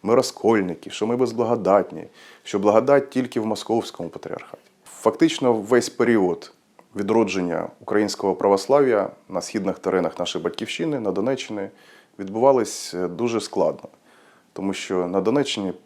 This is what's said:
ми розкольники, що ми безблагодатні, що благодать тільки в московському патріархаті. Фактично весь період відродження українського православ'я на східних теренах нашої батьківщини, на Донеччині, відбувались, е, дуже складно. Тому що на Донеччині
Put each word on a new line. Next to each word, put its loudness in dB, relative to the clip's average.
ми 2
розкольники, 0
що -4
ми -2
безблагодатні, 2
що -4
благодать 4
тільки -2
в -4
московському -4
патріархаті. -14
Фактично 2
весь 2
період 2
відродження 0
українського 0
православ'я 2
на -4
східних -4
теренах -2
нашої -6
батьківщини, -4
на -4
Донеччині, -4
відбувались, 0
е, -2
дуже -2
складно. -2
Тому -6
що -2
на 0
Донеччині -2